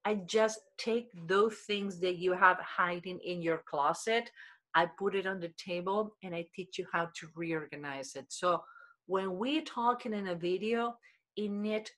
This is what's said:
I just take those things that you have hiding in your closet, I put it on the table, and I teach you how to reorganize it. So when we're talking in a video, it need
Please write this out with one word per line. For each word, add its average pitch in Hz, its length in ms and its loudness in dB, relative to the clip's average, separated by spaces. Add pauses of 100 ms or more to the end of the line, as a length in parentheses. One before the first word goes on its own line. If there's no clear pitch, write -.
I 214 120 2
just 214 440 2 (180)
take 233 300 0 (200)
those 208 320 6
things 202 420 -4
that 180 160 2
you 180 160 2
have 185 260 6
hiding 175 600 -2
in 175 220 -4
your 165 280 2
closet, 165 600 2 (480)
I 170 100 6
put 190 280 -2
it 185 100 0
on 190 140 -2
the 170 180 -8
table, 180 640 -2
and 180 140 -8
I 170 180 -6
teach - 240 -10
you 180 140 -4
how 170 140 0 (100)
to 165 180 -12
reorganize 147 800 -6
it. 135 120 -10
So 175 340 0 (440)
when 185 320 0
we're 285 240 0
talking 240 520 0
in 202 140 -2
a 180 80 -2
video, 214 600 0 (400)
it 208 120 -2
need 214 480 -2